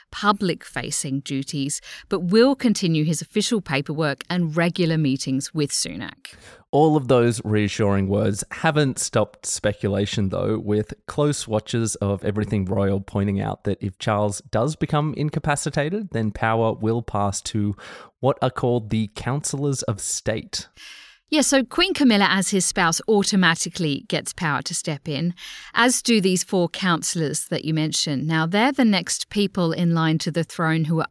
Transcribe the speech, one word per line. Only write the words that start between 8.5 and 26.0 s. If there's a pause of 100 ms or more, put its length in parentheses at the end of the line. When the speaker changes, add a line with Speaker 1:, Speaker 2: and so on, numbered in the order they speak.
Speaker 2:
haven't
stopped
speculation,
though,
with (120)
close
watchers
of
everything
royal
pointing
out
that
if
Charles (100)
does
become
incapacitated,
then
power
will
pass
to (460)
what
are
called
the
Councillors
of
State. (600)
Speaker 1:
Yeah,
so
Queen
Camilla,
as
his
spouse,
automatically
gets
power
to
step
in, (400)
as